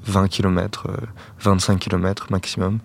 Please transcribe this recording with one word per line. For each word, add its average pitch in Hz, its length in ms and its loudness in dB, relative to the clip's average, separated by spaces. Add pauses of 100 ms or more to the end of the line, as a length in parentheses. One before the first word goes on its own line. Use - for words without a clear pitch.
vingt 98 220 4
kilomètres, 92 640 0
euh, - 80 -6 (420)
vingt-cinq 98 400 2
kilomètres 95 500 -2
maximum. 98 560 -2